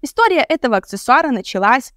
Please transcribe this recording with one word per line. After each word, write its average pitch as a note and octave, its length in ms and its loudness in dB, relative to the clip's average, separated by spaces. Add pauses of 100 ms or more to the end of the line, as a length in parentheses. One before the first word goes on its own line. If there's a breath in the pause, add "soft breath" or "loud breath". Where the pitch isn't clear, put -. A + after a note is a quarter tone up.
История F#4 420 0
этого C4 340 0
аксессуара B3+ 540 0
началась G#3 680 -2